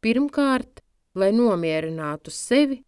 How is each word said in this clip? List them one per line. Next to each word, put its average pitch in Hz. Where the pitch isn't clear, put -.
Pirmkārt, 269
lai 190
nomierinātu 160
sevi 269